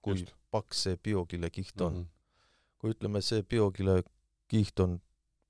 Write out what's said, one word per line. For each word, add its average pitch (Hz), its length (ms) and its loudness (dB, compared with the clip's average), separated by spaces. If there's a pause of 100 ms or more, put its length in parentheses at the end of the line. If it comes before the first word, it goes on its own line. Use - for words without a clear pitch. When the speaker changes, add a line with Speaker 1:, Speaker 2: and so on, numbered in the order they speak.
Speaker 1:
kui 98 180 -2
Speaker 2:
Just. 87 140 -10 (180)
Speaker 1:
paks - 320 -4
see 92 140 -2
biokilekiht 90 840 -4
on. 87 120 0
Speaker 2:
Mhm. 90 120 -6 (720)
Speaker 1:
Kui, 110 160 -4
ütleme, 104 320 -2
see 110 200 0
biokilekiht 98 1400 0
on 90 180 0 (500)